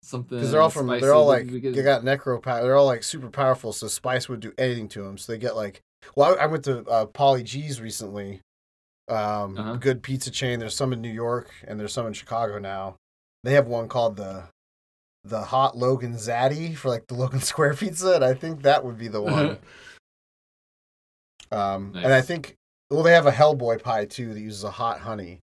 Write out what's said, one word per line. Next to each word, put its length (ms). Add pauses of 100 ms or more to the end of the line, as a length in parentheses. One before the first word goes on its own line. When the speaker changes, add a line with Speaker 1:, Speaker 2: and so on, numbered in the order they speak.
Speaker 1:
Something 360
Speaker 2:
'Cause 120
they're 100
all 80
from, 180
Speaker 1:
spicy. 140
Speaker 2:
they're 120
all, 140
Speaker 1:
What 120
Speaker 2:
like, 80
Speaker 1:
did 60
we 60
get? 160
Speaker 2:
they 80
got 200
necro 380
pow-, 200
they're 160
all, 80
like, 180
super 260
powerful, 440
so 160
spice 400
would 100
do 180
anything 320
to 160
'em. 120
So 160
they 40
get, 200
like, 240 (340)
well, 240
I, 40
I 20
went 180
to, 240
uh, 200
Pauly 360
G's 380
recently, 580 (680)
um, 480
Speaker 1:
Uh-huh. 180
Speaker 2:
good 260
pizza 300
chain. 280
There's 160
some 180
in 80
New 100
York, 380 (180)
and 100
there's 140
some 160
in 60
Chicago 440
now. 380 (480)
They 100
have 140
one 220
called 260
the, 300 (800)
the 160
Hot 360
Logan 380
Zaddy 600
for, 140
like, 180
the 80
Logan 240
<laughs> 120
Square 240
pizza, 400
and 100
I 80
think 300
that 220
would 120
be 120
the 120
one. 420
Speaker 1:
<laughs> 40 (1800)
Speaker 2:
Um, 440
and 120
I 100
Speaker 1:
Nice. 100
Speaker 2:
think, 280 (340)
well, 140
they 100
have 140
a 40
Hellboy 520
pie, 220
too, 280
that 60
uses 240
a 80
hot 300
honey. 460